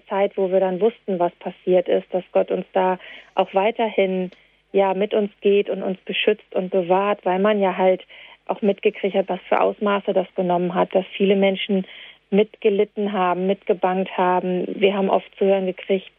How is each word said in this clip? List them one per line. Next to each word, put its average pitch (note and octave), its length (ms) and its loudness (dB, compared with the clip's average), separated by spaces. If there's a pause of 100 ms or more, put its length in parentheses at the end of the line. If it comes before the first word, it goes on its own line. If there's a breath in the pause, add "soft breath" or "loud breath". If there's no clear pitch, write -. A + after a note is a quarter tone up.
Zeit, G3+ 300 -2
wo F#3+ 140 -2
wir F#3 100 2
dann F#3 200 0
wussten, G#3 380 -2
was F3 160 0
passiert F#3 540 -2
ist, F#3+ 240 0
dass F3+ 200 -4
Gott F#3+ 180 0
uns F#3 220 -2
da F#3 260 0 (360 loud breath)
auch F#3+ 180 0
weiterhin, F#3+ 800 0 (420 soft breath)
ja, G3 220 2
mit G3+ 180 -2
uns G#3 180 0 (120)
geht G3+ 260 2
und F#3+ 140 -6
uns F#3+ 240 -6
beschützt - 480 -4
und F#3 160 -4
bewahrt, F#3+ 540 0
weil F#3 140 0
man G#3 220 2
ja F#3 160 0
halt F#3 260 2 (440 loud breath)
auch - 160 -6
mitgekriegt G3 520 -2
hat, G3 140 0
was F#3+ 200 -6
für - 120 0
Ausmaße G3+ 520 -2
das F#3 140 0 (100)
genommen F3+ 380 0
hat, F3+ 200 0
dass F#3+ 100 2 (120)
viele G3 200 2
Menschen G3 500 0 (440 loud breath)
mitgelitten G#3 800 0
haben, F#3 340 0
mitgebangt F#3+ 720 -2
haben. F3+ 500 0 (140)
Wir G3 140 4
haben G3 160 0
oft - 260 0
zu - 80 -2
hören G3 220 2
gekriegt, F#3+ 520 -4